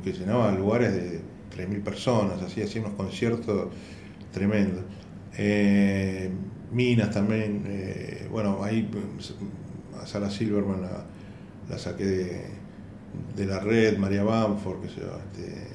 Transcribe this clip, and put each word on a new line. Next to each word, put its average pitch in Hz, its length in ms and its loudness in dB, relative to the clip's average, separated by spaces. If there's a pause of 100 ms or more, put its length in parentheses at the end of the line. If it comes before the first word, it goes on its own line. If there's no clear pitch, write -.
que 95 80 -2
llenaba 101 400 4
lugares 104 400 4
de 87 280 -2 (280)
tres 90 220 -8
mil 101 100 -2
personas, 101 640 2
así, 92 180 -4
hacía 107 220 -2
unos 101 120 -4
conciertos 98 760 0 (640)
tremendos. 95 500 2 (560)
Eh, 98 920 4 (400)
Minas 120 420 6
también, 104 540 2
eh, 98 640 -6
bueno, 101 320 2
ahí, 107 280 2
pues, - 440 -6 (680)
a - 40 -10
Sarah 101 240 -2
Silverman 98 520 2
la, 92 220 -6 (640)
la 80 100 -6
saqué 90 260 -4
de, 92 360 2 (960)
de 101 100 0
la 95 140 0
red, 110 380 6
María 98 240 4
Bamford, 101 600 2
qué 95 60 -8
sé - 120 -10
yo, 90 180 -8
este, - 560 -10